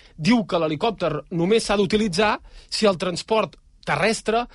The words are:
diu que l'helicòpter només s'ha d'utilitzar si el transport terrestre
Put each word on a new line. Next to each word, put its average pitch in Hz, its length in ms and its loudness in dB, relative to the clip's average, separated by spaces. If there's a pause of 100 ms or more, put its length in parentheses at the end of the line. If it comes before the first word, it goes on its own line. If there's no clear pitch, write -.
(140)
diu 202 300 2
que - 160 -2
l'helicòpter 160 720 -2
només 190 340 0
s'ha 202 160 0
d'utilitzar 208 540 0 (340)
si - 160 -2
el 190 160 4
transport 185 560 -2 (320)
terrestre 214 540 0 (120)